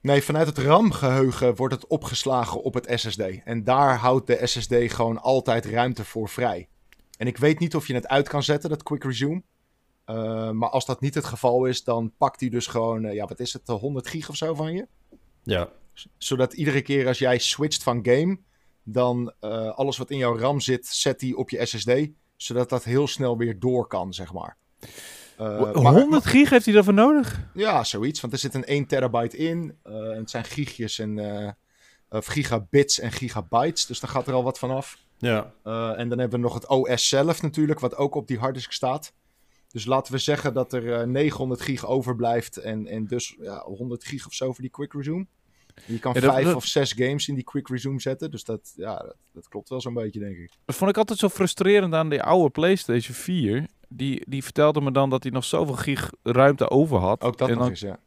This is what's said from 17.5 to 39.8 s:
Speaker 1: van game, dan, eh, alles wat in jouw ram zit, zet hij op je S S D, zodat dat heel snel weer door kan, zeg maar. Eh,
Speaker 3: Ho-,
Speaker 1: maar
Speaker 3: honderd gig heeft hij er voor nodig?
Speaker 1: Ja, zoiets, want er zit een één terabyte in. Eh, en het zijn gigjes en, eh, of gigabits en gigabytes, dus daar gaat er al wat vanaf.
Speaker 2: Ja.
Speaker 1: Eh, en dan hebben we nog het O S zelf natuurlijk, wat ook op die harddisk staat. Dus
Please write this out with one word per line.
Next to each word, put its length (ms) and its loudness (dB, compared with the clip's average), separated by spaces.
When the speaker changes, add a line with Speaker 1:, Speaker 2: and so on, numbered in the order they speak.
Speaker 1:
van 200 0
game, 360 4
dan, 580 0
eh, 300 -4
alles 260 -2
wat 140 -8
in 60 -6
jouw 220 0
ram 220 0
zit, 260 -2
zet 340 -2
hij 120 -4
op 180 -4
je 160 -2
S 120 -6
S 60 -6
D, 60 0
zodat 320 -2
dat 160 -2
heel 240 2
snel 300 -2
weer 200 -2
door 280 0
kan, 280 -6
zeg 180 -12
maar. 240 -12
Eh, 200 -6
Speaker 3:
Ho-, 100 4
Speaker 1:
maar 100 10
Speaker 3:
honderd 340 8
gig 240 6
heeft 160 6
hij 80 4
er 100 10
voor 100 6
nodig? 460 6
Speaker 1:
Ja, 300 2
zoiets, 360 -4
want 120 -6
er 60 -4
zit 160 -6
een 100 -4
één 220 0
terabyte 500 0
in. 460 -4
Eh, 120 -18
en 220 -8
het 140 -10
zijn 140 -6
gigjes 540 -6
en, 200 -6
eh, 80 -6
of 180 -6
gigabits 760 0
en 120 -6
gigabytes, 760 -2
dus 140 -10
daar 100 -10
gaat 160 -2
er 80 -4
al 100 2
wat 140 -4
vanaf. 400 -6
Speaker 2:
Ja. 340 0
Speaker 1:
Eh, 360 -6
en 100 -4
dan 100 -2
hebben 220 -2
we 40 0
nog 100 0
het 140 -8
O 160 4
S 120 0
zelf 340 2
natuurlijk, 380 0
wat 160 -2
ook 180 0
op 120 -4
die 120 -4
harddisk 340 -6
staat. 400 -4
Dus 140 -10